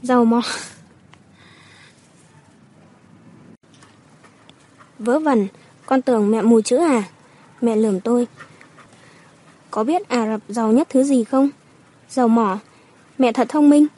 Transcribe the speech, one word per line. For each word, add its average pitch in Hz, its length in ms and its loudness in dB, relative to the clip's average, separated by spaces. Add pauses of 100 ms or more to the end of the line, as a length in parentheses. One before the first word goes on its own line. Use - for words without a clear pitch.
"Dầu 247 240 2
mỏ." 233 160 0 (4000)
"Vớ 240 200 0
vẩn, 254 280 0 (380)
con 262 160 0
tưởng 220 300 0
mẹ 220 100 0
mù 226 200 4
chữ 240 160 -2
à?" 277 260 0 (580)
Mẹ 233 140 -2
lườm 214 240 0
tôi. 240 280 -2 (1400)
"Có 214 120 -4
biết 349 260 -4
Ả 233 180 -2
Rập 220 200 -6
giàu 220 240 -2
nhất 262 180 2
thứ 262 140 0
gì 269 200 0
không?" 269 260 0 (600)
"Dầu 247 180 -2
mỏ." 220 300 0 (600)
Mẹ 247 140 2
thật 233 180 -2
thông 294 200 2
minh. 294 180 4 (100)